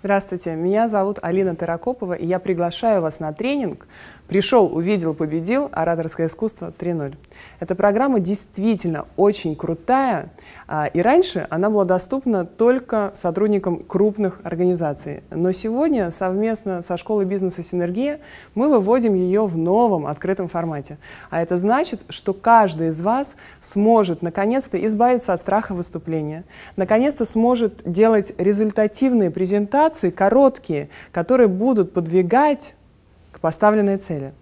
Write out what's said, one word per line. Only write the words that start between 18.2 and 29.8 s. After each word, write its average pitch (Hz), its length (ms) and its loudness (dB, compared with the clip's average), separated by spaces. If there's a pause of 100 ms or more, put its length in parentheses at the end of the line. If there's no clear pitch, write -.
мы 247 140 2
выводим 233 460 4
её 185 320 2
в 170 100 -4
новом 180 500 2
открытом 180 400 -4
формате. 160 520 -6 (300)
А 165 140 -2
это 170 160 -2
значит, 240 500 0
что - 260 -6
каждый 190 560 4
из 160 100 -6
вас 247 340 -2 (260)
сможет 208 640 2
наконец-то 196 640 -2
избавиться 233 460 2
от 170 80 -2
страха 202 340 -2
выступления, 160 680 -6 (320)
наконец-то 233 480 0
сможет 226 680 0
делать 202 480 2
результативные 214 920 2
презентации, 202 560 2 (220)